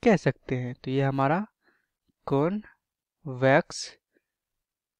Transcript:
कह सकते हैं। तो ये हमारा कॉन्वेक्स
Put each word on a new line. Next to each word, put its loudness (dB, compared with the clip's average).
कह 6
सकते -2
हैं। -6
तो -10
ये 0
हमारा 0
कॉन्वेक्स -2